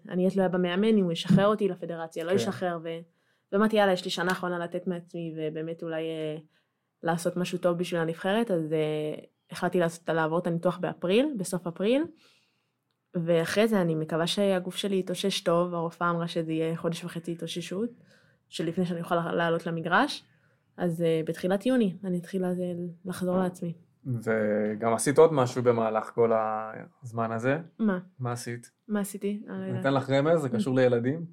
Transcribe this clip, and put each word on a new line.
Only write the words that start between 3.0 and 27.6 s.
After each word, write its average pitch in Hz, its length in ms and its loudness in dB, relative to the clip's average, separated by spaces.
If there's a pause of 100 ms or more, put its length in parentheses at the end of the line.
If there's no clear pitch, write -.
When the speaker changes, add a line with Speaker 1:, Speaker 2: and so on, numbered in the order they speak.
Speaker 1:
ואמרתי, 214 240 4
"יאללה, 202 160 6
יש 180 120 0
לי 190 60 -4
שנה 180 220 -2
אחרונה 180 260 -4
לתת 175 280 -6
מעצמי, 170 500 -6
ובאמת 160 460 -6
אולי, 160 200 -6
אה, 156 340 -6 (640)
לעשות 170 340 0
משהו 180 220 -2
טוב 175 200 2
בשביל 175 220 -2
הנבחרת", 190 500 0
אז, 165 220 0
אה, 151 420 -2 (360)
החלטתי 180 300 0
לעשות, 170 280 -2
לעבור 160 300 2
את 180 80 -2
הניתוח 170 320 0
באפריל, 196 600 0
בסוף 180 280 -6
אפריל, 208 360 0 (1120)
ואחרי 170 540 2
זה 214 120 4
אני 170 140 2
מקווה 156 320 0
שהגוף 185 500 0
שלי 196 220 0
יתאושש 185 420 -2
טוב, 175 340 2
הרופאה 170 360 -2
אמרה 170 180 -2
שזה 165 240 -2
יהיה 160 240 0
חודש 170 280 -4
וחצי 170 280 -8
התאוששות, 175 580 -6 (580)
שלפני 170 380 -2
שאני 170 140 -4
אוכל 170 320 0
לעלות 165 340 0
למגרש, 170 580 0 (520)
אז, 170 260 -2
אה, 165 240 2
בתחילת 185 400 -2
יוני 233 380 2
אני 180 140 -2
אתחיל 185 280 -4
לזה, 180 180 -2 (400)
לחזור 180 340 -2
לעצמי. 180 340 -2 (340)
Speaker 2:
וגם 107 880 0
עשית 139 240 2
עוד 160 140 10
משהו 127 300 2
במהלך 113 420 2 (100)
כל 117 180 4 (720)
הזמן 113 300 -4
הזה? 123 260 0 (200)